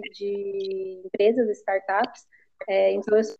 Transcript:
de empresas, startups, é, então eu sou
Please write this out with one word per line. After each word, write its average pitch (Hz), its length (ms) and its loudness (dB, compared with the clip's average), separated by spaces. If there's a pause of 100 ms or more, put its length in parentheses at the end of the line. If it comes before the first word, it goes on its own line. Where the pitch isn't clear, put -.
(140)
de 196 920 -6
empresas, 214 520 2
startups, 196 680 -4 (440)
é, 196 240 4
então 208 240 2
eu 220 80 4
sou 214 140 -10